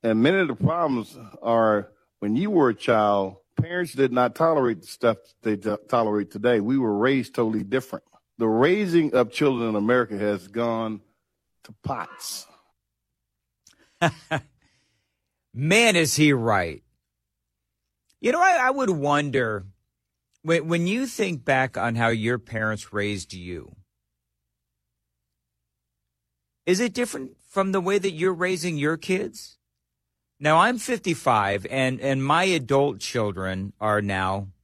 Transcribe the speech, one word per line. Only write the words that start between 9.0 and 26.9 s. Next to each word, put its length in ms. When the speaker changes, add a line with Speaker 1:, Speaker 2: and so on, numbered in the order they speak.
Speaker 1:
of 180
children 380
in 40
America 440
has 280
gone 540
to 80
pots. 640
Speaker 2:
<laughs> 80
Man, 420
is 180
he 200
right. 480
You 120
know, 100
I, 220
I 60
would 200
wonder, 720
when, 260
when 180
you 200
think 360
back 360
on 160
how 140
your 300
parents 540
raised 400
you, 420
is 140
it 120